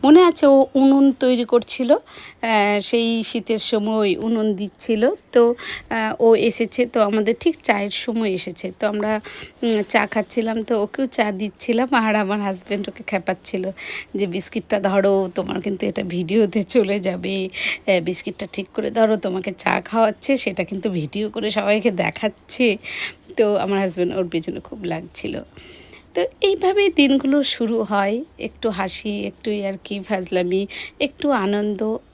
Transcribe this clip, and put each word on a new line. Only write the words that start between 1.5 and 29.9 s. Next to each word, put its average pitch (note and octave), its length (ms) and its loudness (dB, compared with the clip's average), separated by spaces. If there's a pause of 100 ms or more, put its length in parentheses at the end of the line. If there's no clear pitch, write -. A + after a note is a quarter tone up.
আহ, G#3+ 880 0
সেই A#3 260 0 (180)
শীতের A3 380 -2
সময় G#3+ 480 0 (100)
উনুন A3 340 0
দিচ্ছিল। G#3 480 -2 (280)
তো, A#3+ 120 6 (440)
আহ, A3 320 -2
ও A3+ 180 6
এসেছে, A#3 500 0
তো A#3 140 -4
আমাদের G#3+ 400 2
ঠিক E4 220 2
চায়ের G3+ 340 -2
সময় A3 340 -2
এসেছে। F3+ 420 -6
তো - 140 -8
আমরা, G#3 260 -2 (480)
উম, A3+ 180 2 (100)
চা G#3+ 180 -4
খাচ্ছিলাম, A3 560 -4
তো A3 180 -4
ওকেও B3+ 260 -6
চা A#3+ 260 -4
দিচ্ছিলাম, A3+ 600 -4
আর A3 220 0
আমার G#3 240 -2
হাজব্যান্ড G3+ 480 -6
ওকে - 180 -16
খেপাচ্ছিল F#3 580 -6 (500)
যে, G3+ 120 -2
"বিস্কিটটা G3 520 -4
ধরো, G3 360 2 (200)
তোমার F#3+ 260 -4
কিন্তু G3 260 -4
এটা G3+ 160 -4
ভিডিওতে F#3 640 0
চলে G3+ 360 2
যাবে, F3+ 420 -4
আহ, - 580 -2
বিস্কিটটা F3+ 520 -6
ঠিক G3 200 -6
করে G#3+ 180 -4
ধরো, A3 260 4
তোমাকে F#3+ 420 -4
চা - 220 0
খাওয়াচ্ছে, A3 560 0
সেটা G3 280 -4
কিন্তু G3 260 -6
ভিডিও F3+ 400 -4
করে G#3+ 200 -4
সবাইকে G#3+ 400 2
দেখাচ্ছে।" - 760 -2 (680)
তো A3 120 4 (120)
আমার G3 220 0
হাজব্যান্ড F3+ 340 0
ওর F#3 140 -2
পেছনে E3 320 -4
খুব - 240 -16
লাগছিল। E3+ 500 -8 (800)
তো - 80 -2 (200)
এইভাবেই G4 500 2
দিনগুলো C#4 520 4
শুরু A#3 400 -2
হয়, G3+ 340 0 (220)
একটু - 320 -8
হাসি, F#3+ 440 -6 (120)
একটু - 240 -10
ইয়ার্কি G3+ 500 -6